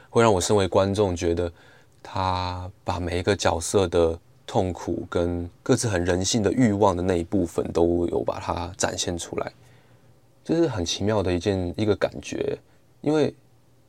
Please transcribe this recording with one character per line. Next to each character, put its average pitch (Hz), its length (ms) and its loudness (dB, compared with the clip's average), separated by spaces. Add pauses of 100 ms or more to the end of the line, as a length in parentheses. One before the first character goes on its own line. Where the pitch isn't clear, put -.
会 117 140 4
让 113 100 8
我 92 80 4
身 107 160 2
为 98 100 4
观 98 280 2
众 98 200 2
觉 85 200 0
得 85 180 -2 (500)
他 92 680 -4 (140)
把 90 140 -4
每 87 200 -2
一 92 40 -2
个 101 140 2
角 85 240 0
色 95 280 2
的 82 300 2 (280)
痛 92 260 0
苦 85 380 -6
跟 87 400 -2 (120)
各 123 140 2
自 120 120 -2
很 90 140 0
人 90 220 0
性 110 180 0
的 95 80 2
欲 120 220 4
望 98 240 4
的 87 60 -2
那 92 120 2
一 85 80 0
部 90 220 0
分 - 260 -4
都 85 360 2
有 - 180 -2
把 - 160 -4
它 87 380 -6
展 92 180 -4
现 90 220 -6
出 - 180 -12
来， - 160 -6 (920)
这 160 140 -2
是 170 100 4
很 107 160 -4
奇 85 220 -4
妙 104 180 2
的 92 80 -2
一 87 80 2
件， 92 380 -2
一 107 80 -2
个 104 100 2
感 - 160 -2 (120)
觉。 - 360 -6 (440)
因 147 100 0
为 151 220 2 (540)